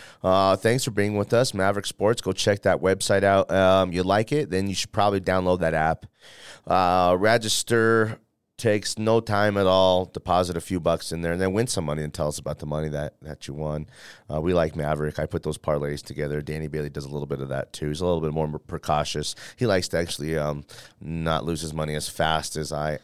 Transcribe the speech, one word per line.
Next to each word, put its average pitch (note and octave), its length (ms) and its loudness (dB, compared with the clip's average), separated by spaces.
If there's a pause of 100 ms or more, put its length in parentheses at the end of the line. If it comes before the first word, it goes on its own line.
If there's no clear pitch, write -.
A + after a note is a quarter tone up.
(220)
uh, F#2+ 340 4
thanks A#2+ 280 0
for B2+ 60 -4
being G#2 260 0
with G2+ 160 0
us, B2 220 2
Maverick G2 320 0
Sports. G#2+ 340 0
Go F#2 120 -2
check G2+ 300 0
that E2+ 200 2
website F#2+ 420 2
out. G2 260 4
Um, F#2+ 420 4
you F2+ 100 -2
like G2+ 300 2
it, D3 180 -2
then F#2+ 180 0
you F#2+ 60 -2
should - 180 -4
probably G2+ 300 2
download F#2 380 2
that E2 120 2
app. D#2+ 320 0 (640)
Uh, F2+ 520 4
register. A2+ 1000 2 (400)
Takes G#2+ 380 0
no A2 240 2
time G#2 380 2
at G2 80 4
all. F#2 400 6
Deposit F2+ 500 0
a E2 60 -4
few F#2 180 -4
bucks E2 320 -2
in E2 80 -6
there E2+ 120 -2
and F2 100 -2
then F#2+ 100 0
win A2 140 0
some F#2+ 180 -4
money D2+ 180 -4
and D2+ 120 -8
tell D#2 140 -2
us D2 100 -6
about C#2+ 200 -8
the - 60 -12
money D2+ 240 -4
that, D2 320 -6
that - 260 -14
you C#2 60 -12
won. D2+ 340 -6 (460)
Uh, D2+ 80 -2
we F2+ 140 0
like D#2+ 200 2
Maverick. D2+ 440 -2
I D2+ 80 -2
put D#2 160 -6
those D2+ 160 -4
parlays D2 440 -4
together. D2 380 -6
Danny D2+ 260 -8
Bailey D2 220 -6
does C#2+ 160 -10
a C2+ 60 -14
little D2 160 -8
bit C#2 160 -6
of C2+ 80 -10
that C2+ 240 -6
too. D2+ 140 -6
He's D2+ 120 -6
a F2+ 60 -2
little E2+ 160 0
bit D#2 100 -4
more D#2 160 -2 (100)
precautious. D2+ 760 -4 (220)
He B2+ 100 -2
likes F#2+ 220 2
to E2 100 -2
actually, D#2+ 400 -2
um, D2 260 -4 (380)
not D#2+ 420 -2
lose D#2+ 160 -4
his D#2 140 -8
money D#2 220 -4
as D2+ 120 -6
fast D#2+ 480 -2
as D2+ 160 -6
I, D2+ 320 -4